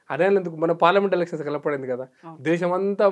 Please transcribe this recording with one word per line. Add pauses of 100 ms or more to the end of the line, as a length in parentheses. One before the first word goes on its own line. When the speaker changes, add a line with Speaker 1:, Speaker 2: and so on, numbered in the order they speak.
Speaker 1:
హర్యానా
ఎందుకు,
మన
పార్లమెంట్
ఎలక్షన్స్
కనపడింది
కదా. (120)
Speaker 2:
అవును.
Speaker 1:
దేశమంతా